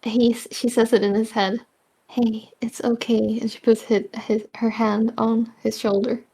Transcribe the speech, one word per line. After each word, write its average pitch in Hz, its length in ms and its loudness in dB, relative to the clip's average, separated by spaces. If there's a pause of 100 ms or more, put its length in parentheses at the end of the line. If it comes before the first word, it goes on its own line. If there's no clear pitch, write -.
He's, 233 480 0
she - 180 -4
says 226 240 2
it 208 100 4
in 202 100 0
his 220 180 0
head. 202 280 -2 (480)
Hey, 220 420 -2 (120)
it's 233 220 -8
okay. 226 560 0
And 226 120 -4
she - 80 -14
puts 226 240 4
his, 202 220 0 (100)
his, 214 400 -2
her 226 160 -2
hand 220 460 0
on 226 440 0
his 220 180 -4
shoulder. 208 440 0 (100)